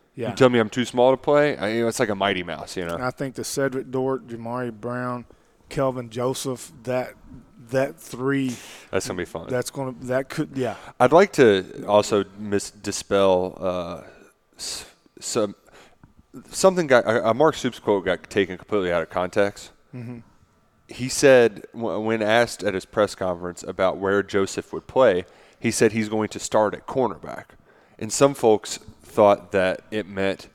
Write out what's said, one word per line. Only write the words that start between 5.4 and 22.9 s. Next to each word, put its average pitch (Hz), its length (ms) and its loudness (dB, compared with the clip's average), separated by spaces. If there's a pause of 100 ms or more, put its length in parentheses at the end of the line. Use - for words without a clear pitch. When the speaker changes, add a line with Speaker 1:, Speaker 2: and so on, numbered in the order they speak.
Speaker 1:
Kelvin 127 420 -4
Joseph, 127 600 -6 (120)
that, 123 320 -6 (560)
that 135 280 -2
three. 131 560 -4 (360)
Speaker 2:
That's 95 160 -4
gonna 92 100 -8
be 87 80 -4
fun. 82 240 -12
Speaker 1:
That's 123 220 -4
gonna, 131 320 -8
that 131 260 -4
could, 147 260 -6
yeah. 120 200 -4 (260)
Speaker 2:
I'd 127 120 6
like 190 220 8
to 98 540 4
also 104 360 4 (140)
mis-, 101 340 -4
dispel, 98 840 0
uh, 87 440 -6 (560)
s-, - 260 -12 (340)
some, 104 360 -4 (960)
something 180 360 2
got, 123 200 6
a, 110 240 2
a 110 40 4
Mark 147 200 4
Stoops - 240 -4
quote 101 260 0
got 90 240 -2
taken 92 300 0
completely 92 340 -2
out 87 80 0
of 80 80 -6
context. 101 640 -2 (240)
Speaker 1:
Mm-hmm. 120 240 -14 (720)
Speaker 2:
He 123 200 -8
said, 123 640 6
w-, 107 280 -4
when 110 200 -2
asked 113 420 0
at 98 120 -2
his 95 100 -6
press 104 300 -2